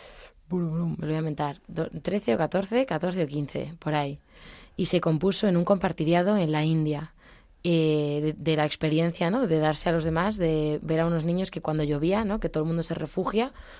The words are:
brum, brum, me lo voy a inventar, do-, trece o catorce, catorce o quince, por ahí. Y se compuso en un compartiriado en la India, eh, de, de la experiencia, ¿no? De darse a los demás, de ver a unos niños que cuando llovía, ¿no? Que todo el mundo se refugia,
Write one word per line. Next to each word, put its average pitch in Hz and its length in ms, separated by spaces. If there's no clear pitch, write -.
brum, 170 240
brum, 165 260
me - 40
lo 151 60
voy 156 80
a - 20
inventar, 151 500
do-, 160 220
trece 208 340
o 202 40
catorce, 196 480
catorce 175 380
o - 20
quince, 143 520
por 151 160
ahí. 143 240
Y 180 100
se 180 140
compuso 175 460
en 180 100
un 175 80
compartiriado 180 720
en 165 140
la 156 140
India, 156 480
eh, 156 580
de, 151 120
de 151 240
la 151 100
experiencia, 165 640
¿no? 247 160
De 160 140
darse 156 280
a 165 40
los 165 100
demás, 165 340
de 156 460
ver 160 160
a 165 80
unos 165 180
niños 180 280
que 160 80
cuando 156 240
llovía, 160 400
¿no? 208 160
Que 165 80
todo 156 160
el - 20
mundo 165 160
se 165 120
refugia, 196 580